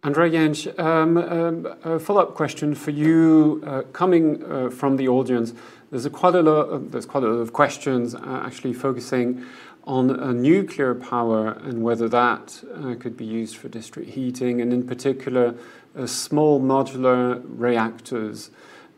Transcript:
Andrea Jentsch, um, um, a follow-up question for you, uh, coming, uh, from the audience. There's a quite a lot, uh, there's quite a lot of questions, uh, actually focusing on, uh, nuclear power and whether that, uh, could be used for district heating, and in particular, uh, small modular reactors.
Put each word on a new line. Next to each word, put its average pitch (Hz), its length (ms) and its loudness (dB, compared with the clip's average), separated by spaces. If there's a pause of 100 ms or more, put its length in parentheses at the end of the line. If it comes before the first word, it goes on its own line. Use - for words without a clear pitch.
Andrea 156 260 2
Jentsch, 160 480 0
um, 165 380 2
um, 170 500 -2 (160)
a 165 160 -2
follow-up 175 380 2
question 147 400 -2
for 147 160 -6
you, 156 760 6
uh, 135 160 -6 (100)
coming, 165 520 2
uh, 127 260 -4
from 135 260 0
the 131 120 0
audience. 123 440 0 (380)
There's 127 160 -6
a 147 40 -4
quite 180 260 2
a 175 60 6
lot, 156 260 4
uh, - 120 -6
there's 120 260 -8
quite 135 180 -2
a - 20 2
lot 113 140 0
of 113 120 -6
questions, 131 600 0
uh, 127 320 -10
actually 127 260 -8
focusing 127 720 -4 (380)
on, 131 380 0
uh, 135 120 -4
nuclear 139 640 2
power 113 680 -2
and 117 180 -6
whether 117 260 0
that, 123 540 0 (100)
uh, 143 280 -8
could 110 160 -10
be - 80 -12
used 110 320 -8
for - 120 -16
district - 420 -14
heating, 123 500 -4
and 120 120 0
in 123 140 -2
particular, 127 680 -2 (420)
uh, 127 80 -6
small 147 540 2
modular 127 840 2
reactors. 113 1040 -4 (480)